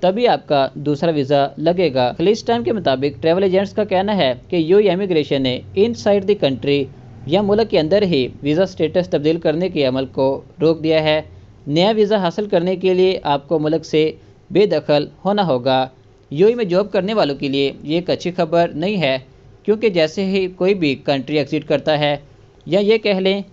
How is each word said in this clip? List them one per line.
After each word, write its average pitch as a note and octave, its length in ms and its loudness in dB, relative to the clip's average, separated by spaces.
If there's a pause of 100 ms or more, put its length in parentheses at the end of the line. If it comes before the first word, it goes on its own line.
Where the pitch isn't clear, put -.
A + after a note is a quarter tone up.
तभी G3 240 2
आपका C#3+ 420 0 (100)
दूसरा D3 320 -2
वीज़ा C#3+ 380 0 (100)
लगेगा। D3+ 540 0
खलीज G3+ 340 0
टाइम A#3 160 0
के - 100 -2
मुताबिक, C#3 480 -2
ट्रैवल E3+ 220 2
एजेंट्स F#3+ 300 0
का G#3 120 -2
कहना G3+ 300 0
है C#3 180 2 (160)
कि E3+ 140 0
यूएई G3 260 4
इमिग्रेशन E3+ 520 0
ने B2+ 140 0 (220)
inside G3+ 520 2
the G3+ 100 0
country C#3 440 0 (460)
या F#3 140 2
मुल्क G#3 240 2
के G#3+ 100 0
अंदर E3+ 280 2
ही E3 180 2 (200)
वीज़ा D3+ 240 2
स्टेटस F3+ 420 -2
तब्दील E3 300 0
करने E3 300 -2
के E3 160 -2
अमल C3 260 -2
को C3+ 180 0 (300)
रोक D#3 200 0
दिया D#3+ 220 0
है। D#3 160 2 (520)
नया E3+ 240 2
वीज़ा G#3+ 260 2
हासिल F#3 280 -2
करने F#3 300 0
के F#3 160 0
लिए F#3 340 2
आपको C#3+ 340 -2
मुल्क D#3+ 240 -2
से D#3 220 2 (440)
बेदखल F3 580 2 (160)
होना G3+ 200 0
होगा। C3 360 0 (500)
यूएई F#3 220 4
में A#3+ 140 -4
जॉब F3+ 220 0
करने G3+ 240 -2
वालों D#3 220 0
के C#3+ 140 -4
लिए C3+ 240 0 (100)
ये D3+ 140 -2
एक F3 120 -4
अच्छी E3 220 -4
खबर E3+ 420 0
नहीं F3+ 240 -4
है, C3+ 280 -2 (400)
क्योंकि A3 240 0
जैसे E3+ 360 0
ही F#3+ 240 0
कोई F#3 240 0
भी D#3+ 240 0
कंट्री C#3+ 400 -2
एग्जिट D3+ 260 -2
करता D3+ 320 0
है D3 280 -2 (440)
या E3+ 120 2
ये G#3 180 2
कह G#3 220 0
लें F#3+ 340 0